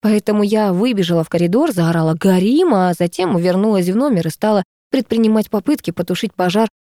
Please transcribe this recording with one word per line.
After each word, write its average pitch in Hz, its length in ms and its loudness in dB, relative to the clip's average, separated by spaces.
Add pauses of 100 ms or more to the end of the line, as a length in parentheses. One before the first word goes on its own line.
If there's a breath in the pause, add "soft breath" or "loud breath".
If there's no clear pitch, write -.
Поэтому 214 420 0
я 208 280 0
выбежала 180 520 0
в - 60 -8
коридор, 190 420 0
заорала 165 420 0
«Горим!», 208 600 2
а 180 180 2
затем 190 440 -2
вернулась 185 520 0
в 185 60 -2
номер 226 320 0
и - 20 -2
стала 208 340 0 (280)
предпринимать 220 580 0
попытки 220 420 -2
потушить - 420 -6
пожар 180 360 0 (240)